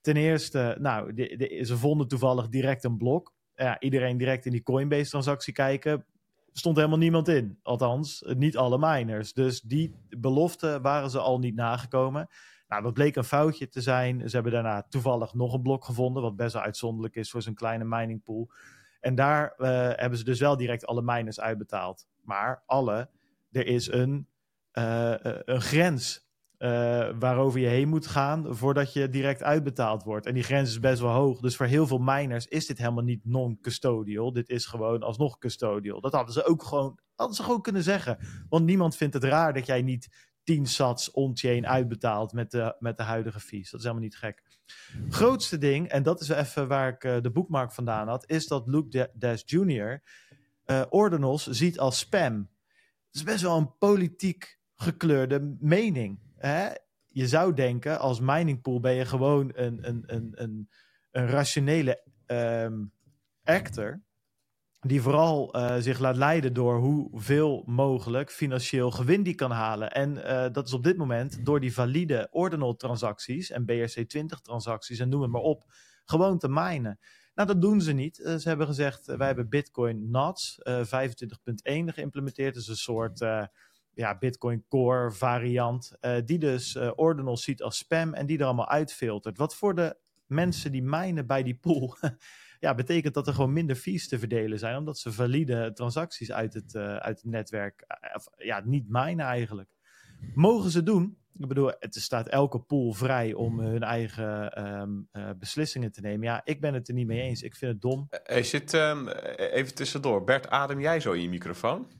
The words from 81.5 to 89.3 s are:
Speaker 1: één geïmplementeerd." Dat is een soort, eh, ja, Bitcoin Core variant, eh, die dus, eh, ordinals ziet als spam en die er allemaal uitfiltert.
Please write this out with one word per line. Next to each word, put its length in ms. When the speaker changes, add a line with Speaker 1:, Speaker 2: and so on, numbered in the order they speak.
Speaker 1:
één 320
geïmplementeerd." 600
Dat 100
is 60
een 60
soort, 460
eh, 220
ja, 240
Bitcoin 500
Core 440
variant, 880
eh, 260
die 120
dus, 380
eh, 200
ordinals 480
ziet 200
als 140
spam 360
en 120
die 120
er 80
allemaal 240
uitfiltert. 680